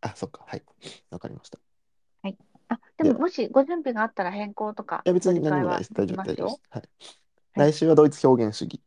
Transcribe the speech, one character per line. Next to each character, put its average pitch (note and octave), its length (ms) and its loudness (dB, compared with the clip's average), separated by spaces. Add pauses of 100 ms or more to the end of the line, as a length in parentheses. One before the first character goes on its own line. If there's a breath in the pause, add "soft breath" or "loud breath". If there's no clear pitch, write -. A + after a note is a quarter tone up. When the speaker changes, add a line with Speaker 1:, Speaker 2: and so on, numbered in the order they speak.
Speaker 1:
あ、 G2+ 160 -8
そ - 100 -10
っ - 40 -12
か。 - 160 -20
は - 100 -14
い。 - 60 -14 (480 loud breath)
わ E2+ 80 -16
か - 100 -14
り - 60 -16
ま - 100 -20
し - 60 -20
た。 - 80 -20 (640)
Speaker 2:
は G3 80 -10
い。 G3+ 80 -16 (300)
あ、 A#3 120 -6 (160)
で D#4 160 4
も A3+ 80 -2
も E4 80 0
し C4+ 200 -4
ご C4+ 160 4
準 E4 180 -6
備 C4+ 100 -6
が G#3+ 100 -2
あ A3+ 40 -2
っ A3+ 80 -10
た G3 100 -4
ら F3 60 -4
変 G3+ 240 -10
更 G#3+ 180 -6
と - 100 -14
か、 - 220 -8
Speaker 1:
い - 40 2
や、 F3+ 40 4
別 F3+ 200 2
に F3 80 2
何 D3 220 0
も - 60 -2
な - 80 -2
い - 20 -4
で - 60 -8
す。 - 100 -20
Speaker 2:
取 G#2 120 0
り F#3 80 -6
替 - 20 -8
え - 20 -8
は F#3+ 60 -8
で - 120 -6
き - 60 -8
ま F#2 60 -4
す - 0 -
よ。 - 0 -
Speaker 1:
大 - 0 -
丈 C4 60 -6
夫 - 20 -18
で - 60 -20
す。 - 80 -20
は - 80 -10
い。 - 40 -12 (800 loud breath)
Speaker 2:
は C#3+ 80 6
い。 D#3 40 2
Speaker 1:
来 - 20 0
週 D#3+ 140 0
は D#3+ 60 8
ド D3+ 120 10
イ C#3+ 40 4
ツ - 160 -2
表 B2 180 6
現 G#2+ 120 -4
主 - 60 -8
義。 - 240 -10